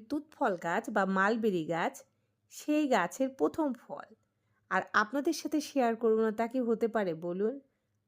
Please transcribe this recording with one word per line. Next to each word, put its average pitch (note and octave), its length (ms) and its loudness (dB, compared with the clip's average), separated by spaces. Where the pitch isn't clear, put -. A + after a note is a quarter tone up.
তুতফল C#4+ 500 -2
গাছ E3+ 340 -2
বা G#3 160 2
মালবেরি F#3+ 580 2
গাছ, E3+ 300 -2
সেই D4+ 360 0
গাছের A#3 420 2
প্রথম D4+ 440 0
ফল। - 340 -14
আর F#3+ 120 0
আপনাদের C4+ 460 2
সাথে D4+ 200 -2
শেয়ার B3 360 0
করব A3 240 4
না, A3 120 2
তা A3+ 140 -2
কি C4 140 -2
হতে A3+ 280 0
পারে G#3 260 0
বলুন? F3+ 400 -2